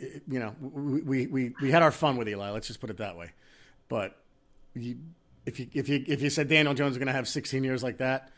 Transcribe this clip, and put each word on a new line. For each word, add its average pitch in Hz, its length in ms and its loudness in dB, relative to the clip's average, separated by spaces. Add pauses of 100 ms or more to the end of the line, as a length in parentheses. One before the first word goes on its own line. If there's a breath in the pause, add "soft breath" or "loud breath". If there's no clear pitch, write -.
it, 147 280 -12
you 131 120 -2
know, 107 200 -6
we, 143 420 -2
we, 135 240 0
we, 127 340 0
we 135 100 2
had 165 120 8
our 156 100 8
fun 139 240 2
with 113 120 -2
Eli. 101 220 -4
Let's 107 160 -4
just 110 140 -12
put 110 100 -8
it 92 80 -8
that 98 180 -6
way. 85 140 -14 (580 soft breath)
But 104 280 -2 (580)
you, 120 240 -8 (480)
if 127 140 -8
you, 123 120 -10
if 135 160 -2
you, 139 180 2
if 143 160 0
you 143 80 2
said 143 180 0
Daniel 151 260 6
Jones 139 180 2
is 123 60 -2
gonna 131 140 0
have 131 160 -2
sixteen 131 360 -2
years 131 180 0
like 127 160 -4
that, 131 400 0